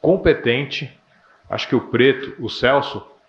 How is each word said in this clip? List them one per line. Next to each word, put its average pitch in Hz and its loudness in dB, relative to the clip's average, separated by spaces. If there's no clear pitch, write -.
competente. 143 0
Acho - -6
que - -2
o 120 4
Preto, 127 0
o 113 -10
Celso 127 0